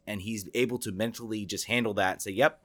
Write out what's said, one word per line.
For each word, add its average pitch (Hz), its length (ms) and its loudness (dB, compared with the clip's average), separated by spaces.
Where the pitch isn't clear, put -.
and 104 140 -4
he's 101 340 -4
able 123 240 2
to 110 120 -6
mentally 110 540 -2
just 92 220 -4
handle 113 280 2
that 95 180 4
and - 80 -8
say, 101 100 -6
"Yep, 127 340 4